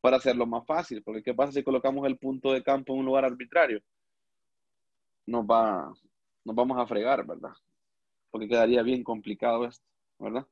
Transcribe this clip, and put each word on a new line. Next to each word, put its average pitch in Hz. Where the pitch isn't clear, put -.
Para 127
hacerlo 120
más 117
fácil, 156
porque 110
¿qué 123
pasa 135
si 139
colocamos 135
el 135
punto 135
de 131
campo 135
en 131
un 135
lugar 131
arbitrario? 127
Nos 117
va, 104
nos 110
vamos 123
a 120
fregar, 120
¿verdad? 82
Porque 110
quedaría 117
bien 123
complicado 113
esto, 120
¿verdad? 110